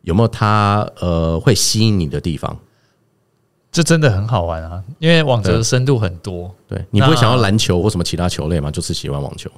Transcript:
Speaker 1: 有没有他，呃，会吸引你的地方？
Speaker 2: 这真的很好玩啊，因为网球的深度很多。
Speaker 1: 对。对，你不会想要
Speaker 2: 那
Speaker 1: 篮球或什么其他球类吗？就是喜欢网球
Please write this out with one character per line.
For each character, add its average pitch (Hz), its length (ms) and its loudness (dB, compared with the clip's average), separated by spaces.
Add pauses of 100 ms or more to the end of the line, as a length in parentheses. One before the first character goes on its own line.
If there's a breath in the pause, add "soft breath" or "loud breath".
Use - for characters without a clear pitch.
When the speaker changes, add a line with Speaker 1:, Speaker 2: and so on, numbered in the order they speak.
Speaker 1:
有 85 140 -2
没 107 80 6
有 113 60 4
他， 104 600 2 (120)
呃， 82 380 0
会 110 160 2
吸 - 260 0
引 107 200 2
你 78 80 -2
的 71 100 -6
地 73 200 -6
方？ - 180 -10 (1120)
Speaker 2:
这 170 120 0
真 165 180 2
的 147 100 4
很 98 160 0
好 113 180 0
玩 82 180 -6
啊， 85 200 -12 (160)
因 160 120 0
为 165 120 4
网 123 200 0
球 95 100 0
的 113 100 2
深 127 220 0
度 135 140 2
很 90 200 -2
多。 90 320 -10 (160)
Speaker 1:
对。 95 120 -8
对， 95 120 -8
你 104 120 2
不 135 60 6
会 156 80 4
想 120 120 4
要 123 80 4
Speaker 2:
那 123 60 2
Speaker 1:
篮 104 160 2
球 90 240 2
或 104 80 2
什 92 80 -4
么 85 60 0
其 - 120 -6
他 87 100 0
球 76 220 -4
类 85 120 0
吗？ 73 100 -4
就 76 100 -8
是 82 140 -6
喜 73 160 -8
欢 71 100 -4
网 69 160 -8
球 - 220 -14